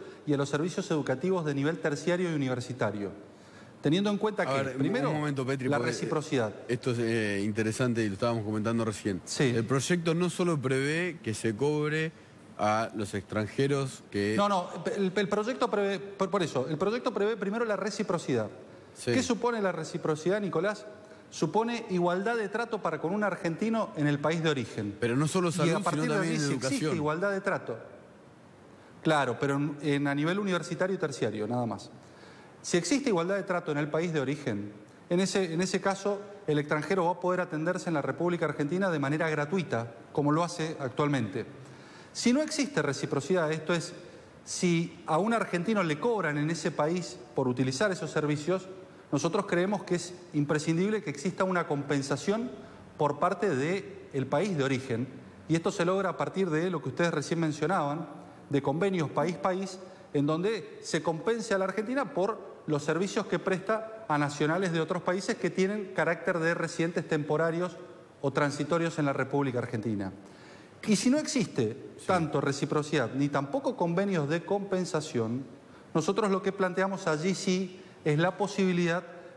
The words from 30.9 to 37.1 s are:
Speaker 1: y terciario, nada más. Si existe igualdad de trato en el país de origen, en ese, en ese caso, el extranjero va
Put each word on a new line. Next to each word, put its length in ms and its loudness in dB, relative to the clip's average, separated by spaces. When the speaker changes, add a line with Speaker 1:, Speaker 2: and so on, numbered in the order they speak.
Speaker 1:
y 40 -4
terciario, 480 -2
nada 180 0
más. 240 -6
Si 160 0
existe 320 2
igualdad 260 2
de 80 -2
trato 280 -2
en 60 0
el 120 0
país 240 0
de 60 2
origen, 520 -2
en 100 4
ese, 340 2
en 80 0
ese 180 0
caso, 420 0
el 120 4
extranjero 460 2
va 60 2